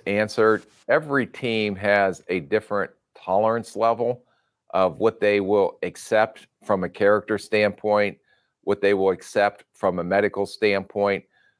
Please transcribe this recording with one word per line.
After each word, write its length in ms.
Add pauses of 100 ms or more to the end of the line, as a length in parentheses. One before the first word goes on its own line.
answered. 640 (200)
Every 380
team 520
has 500
a 140
different 500 (240)
tolerance 600
level 500 (460)
of 260
what 220
they 200
will 440
accept 640 (180)
from 180
a 60
character 480
standpoint, 800 (460)
what 180
they 140
will 160
accept 600
from 280
a 40
medical 440
standpoint. 760 (360)